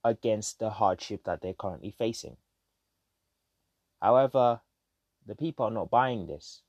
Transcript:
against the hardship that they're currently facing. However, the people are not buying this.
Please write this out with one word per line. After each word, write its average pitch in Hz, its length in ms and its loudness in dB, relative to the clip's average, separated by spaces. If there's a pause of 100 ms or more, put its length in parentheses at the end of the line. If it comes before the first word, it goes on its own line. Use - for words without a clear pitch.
against 110 580 0
the 110 100 -2
hardship 101 540 0
that 87 180 -6
they're 92 100 -6
currently 92 380 -8
facing. - 480 -6 (1600)
However, 123 640 4 (640)
the 104 80 -12
people 147 320 -4
are 107 40 0
not 101 200 -4
buying 120 360 2
this. - 420 -14